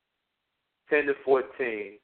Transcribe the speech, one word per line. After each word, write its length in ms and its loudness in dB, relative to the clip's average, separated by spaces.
ten 160 2
to 80 0
fourteen, 800 0